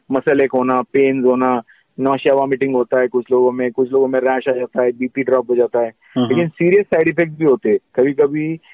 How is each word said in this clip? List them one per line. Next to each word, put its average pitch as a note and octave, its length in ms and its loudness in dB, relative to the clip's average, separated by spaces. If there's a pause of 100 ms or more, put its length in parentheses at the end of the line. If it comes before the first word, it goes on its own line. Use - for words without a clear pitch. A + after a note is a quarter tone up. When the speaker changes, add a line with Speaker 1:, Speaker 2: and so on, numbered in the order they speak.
(120)
Speaker 1:
मसल C#3 300 0
एक C3 100 0
होना, B2+ 300 0
पेन्स C3+ 440 0
होना, B2+ 360 0 (380)
नौशिया C3+ 340 0
वॉमिटिंग C3+ 420 0
होता B2 240 0
है B2 80 0
कुछ A#2+ 240 -2
लोगों B2+ 200 4
में, B2 200 -4
कुछ B2+ 200 -2
लोगों C3+ 160 2
में C3 120 0
रैश C3 300 -2
आ - 20 0
जाता B2 320 -4
है, B2 80 0
बीपी B2 320 -6
ड्रॉप B2 260 0
हो B2 60 0
जाता A#2+ 240 0
है, A#2 120 -2 (240)
Speaker 2:
हम्म। B2 140 -2
Speaker 1:
लेकिन E3 180 0
सीरियस F3+ 380 2
साइड D#3+ 220 0
इफेक्ट D#3+ 260 -2
भी D#3 120 -4
होते A#2+ 240 2
हैं। G#2+ 80 2 (180)
कभी-कभी D3 640 0 (140)